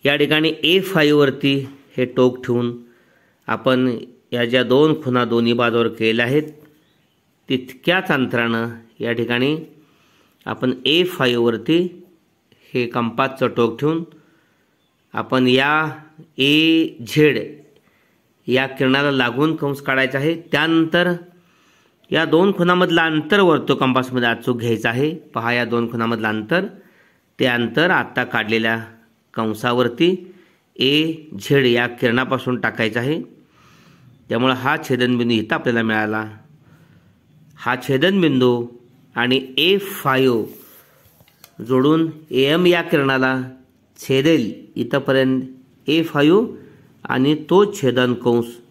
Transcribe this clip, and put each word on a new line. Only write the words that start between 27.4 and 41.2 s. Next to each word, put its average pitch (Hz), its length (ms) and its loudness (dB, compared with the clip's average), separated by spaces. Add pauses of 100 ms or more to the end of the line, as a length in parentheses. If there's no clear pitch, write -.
अंतर 120 440 0
आत्ता 127 340 -2
काढलेल्या 113 540 -2 (560)
कंसावरती 120 720 0 (680)
ए 151 360 0 (280)
झेड 139 260 2
या 120 240 2
किरणापासून 123 680 -2
टाकायचं 113 400 -2
आहे. 151 200 -4 (1080)
त्यामुळं 123 260 0
हा 139 220 -2 (120)
छेदनबिंदू 123 460 0
इथं 110 200 -2
आपल्याला 117 280 -2
मिळाला. 110 420 -2 (1300)
हा 123 180 -4 (140)
छेदनबिंदू 135 800 2 (500)
आणि 127 240 0 (180)
ए 180 200 2
फाईव्ह - 1900 -4